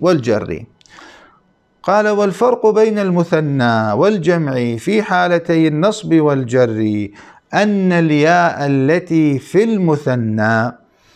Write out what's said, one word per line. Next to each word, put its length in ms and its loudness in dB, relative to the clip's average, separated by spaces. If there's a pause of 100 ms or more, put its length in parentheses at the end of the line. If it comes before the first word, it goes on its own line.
والجر. 640 -2 (1200)
قال: 240 0
"والفرق 600 0
بين 320 2
المثنى 920 0
والجمع 840 0
في 280 -2
حالتي 640 0
النصب 460 -2
والجر 920 0 (460)
أن 380 0
الياء 640 2 (120)
التي 720 0
في 240 0
المثنى 1080 0 (440)